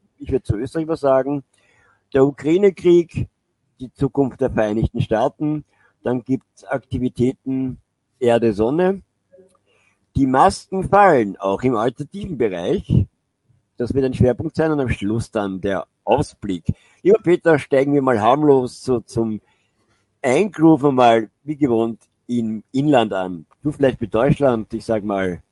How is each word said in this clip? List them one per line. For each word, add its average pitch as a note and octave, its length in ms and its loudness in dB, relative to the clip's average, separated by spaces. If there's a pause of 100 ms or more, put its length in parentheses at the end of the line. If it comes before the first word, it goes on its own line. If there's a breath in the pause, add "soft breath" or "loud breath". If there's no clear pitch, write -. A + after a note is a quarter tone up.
(200)
Ich C#4 140 -8
würd - 120 -4
zu G#2 120 -2
Österreich D3+ 320 -6
was D#3+ 100 -4
sagen. C3+ 460 0 (680)
Der C3+ 120 4
Ukraine-Krieg, E3+ 1040 2 (500)
die B2+ 140 -16
Zukunft C3+ 480 -2
der B2 100 0
Vereinigten A2 480 -2
Staaten. D3 640 -2 (400)
Dann B2 220 -4
gibt's - 400 -6
Aktivitäten C3 1120 -4 (420)
Erde, A#2 320 2
Sonne. D#3 500 -2 (1160)
Die C3+ 100 2
Masken F3 640 0
fallen, D3+ 480 4
auch G2 260 -2
im B2+ 120 0
alternativen D3 600 -6
Bereich. G#2 680 0 (720)
Das A#2+ 180 -6
wird C3+ 100 0
ein C3 80 -2
Schwerpunkt B2+ 440 0
sein D#3 140 0
und D3+ 80 -2
am B2+ 100 -2
Schluss A2 420 -4
dann G2 300 -6
der F#2+ 240 -4 (180)
Ausblick. G#2 600 -4 (360 soft breath)
Lieber G3 220 4
Peter, E3 340 2
steigen C#3 360 0
wir C#3+ 100 0
mal B2 180 0
harmlos C3+ 600 2
so B2+ 160 0
zum A2 420 -6 (800)
Eingroove D3+ 680 2
mal, A#2 380 4 (140)
wie D3 120 -8
gewohnt, A#2 460 -2 (260)
im A2+ 340 -4 (100)
Inland C3 420 2
an. F#2 340 -8 (160)
Du - 80 -4
vielleicht C3+ 300 0
mit G#2+ 120 -6
Deutschland, B2 640 0
ich G#2+ 100 -12
sag A2 180 -4
mal, F#2+ 380 -4 (100)